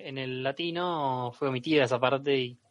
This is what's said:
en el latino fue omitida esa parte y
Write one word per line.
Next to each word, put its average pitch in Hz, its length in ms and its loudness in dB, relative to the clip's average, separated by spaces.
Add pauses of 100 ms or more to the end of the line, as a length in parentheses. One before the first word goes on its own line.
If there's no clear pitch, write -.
en 135 120 -10
el 131 240 -6
latino 143 960 -2
fue 139 120 -2
omitida 135 340 4
esa 123 160 2
parte 139 380 2
y 123 200 -4 (140)